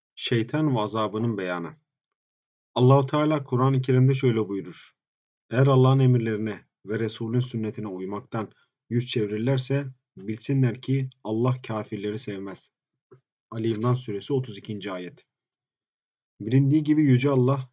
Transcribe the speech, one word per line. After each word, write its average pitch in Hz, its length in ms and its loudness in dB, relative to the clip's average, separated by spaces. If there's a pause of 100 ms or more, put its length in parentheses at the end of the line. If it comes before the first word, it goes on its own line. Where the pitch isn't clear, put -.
(160)
Şeytan 135 600 -2
ve 110 40 0
azabının 107 580 -2
beyanı. 90 380 -6 (1000)
Allahu 131 300 6
Teala 151 380 0
Kur'an-ı 131 380 0
Kerim'de 131 320 4
şöyle 113 340 0
buyurur: 90 440 -10 (580)
"Eğer 135 180 4
Allah'ın 131 320 6
emirlerine 110 680 0 (200)
ve 107 140 -4
Resul'ün 113 400 -4
sünnetine 110 480 -6
uymaktan 98 640 -8 (380)
yüz 120 180 0
çevirirlerse 131 800 -2 (300)
bilsinler 110 640 -2
ki 131 280 -2 (140)
Allah 123 440 0
kafirleri 107 520 -6
sevmez." 98 500 -12 (800)
Ali 113 180 -4
İmran 113 240 0
suresi 107 400 -6
otuz 127 240 -4
ikinci 101 340 -10
ayet. 90 340 -12 (1160)
Bilindiği 139 420 2
gibi 151 200 2
Yüce 135 260 4
Allah 131 440 0